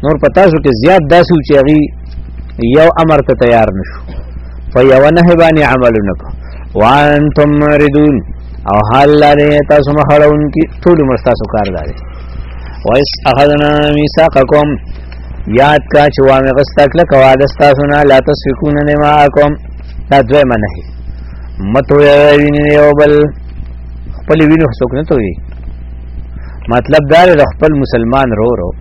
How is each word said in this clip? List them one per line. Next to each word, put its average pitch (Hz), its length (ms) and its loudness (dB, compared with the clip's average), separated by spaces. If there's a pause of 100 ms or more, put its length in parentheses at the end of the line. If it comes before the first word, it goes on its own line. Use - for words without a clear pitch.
نور 151 180 -2
په 147 60 2 (100)
تاسو 180 240 4
کې 143 80 0 (120)
زیات 175 200 2 (120)
داسې 175 200 4
وو 147 120 -2
چې 147 140 0
هغوی 151 220 2 (960)
یو 160 100 6 (140)
امر 160 160 2 (100)
ته 131 140 2
تیار 117 340 2
نه 95 140 -6
شو، - 100 -14 (760)
په 127 60 2 (120)
یوه 139 260 4
نهي 175 240 4
باندې 160 200 2 (100)
عمل 123 280 2
ونه 101 200 -4
کړو. - 120 -14 (480)
وانتم 147 680 2 (120)
معرضون، 147 540 2 (540)
او 104 80 2 (100)
حال 139 220 4 (120)
لرئ 147 260 4 (240)
تاسو 147 160 2 (100)
مخ 139 180 0
اړوونکي، 151 460 2 (200)
ټول 175 220 4
عمر 127 180 0
ستاسو 113 220 -2 (100)
کار 104 120 -2 (100)
دا 78 120 -8
دی. 67 80 -10 (920)
وإذ 135 220 0 (240)
أخذنا 147 380 2 (280)
ميثاقكم، 151 680 2 (920)
یاد 147 220 2 (100)
کا 147 120 4 (100)
چې - 140 -2
وامې 135 300 2
غسته 143 240 0 (100)
کلکه 170 300 0
وعده 131 240 4 (100)
ستاسو 143 260 2 (100)
نه، 143 60 2 (120)
لا 135 80 6 (100)
تسفكون 147 480 -4 (160)
دماءكم، 147 580 2 (600)
دا 139 80 4 (120)
دویمه 135 340 2
نهي، 82 180 -10 (880)
مه 131 80 2 (100)
تویوئ 147 500 4
وینې 147 240 0 (140)
یو 147 100 4 (120)
بل، 147 120 4 (1080)
خپلې 156 300 0
وینې 160 200 2
خو 117 120 -6
څوک 123 180 -2
نه 156 120 -6
تویوي. 107 260 -2 (1400)
مطلب 139 300 0 (100)
دا 165 140 6
دی 180 140 4
د 139 120 6
خپل 156 180 0 (120)
مسلمان 127 460 -2 (120)
رو 117 100 0 (100)
رو 90 100 -6 (100)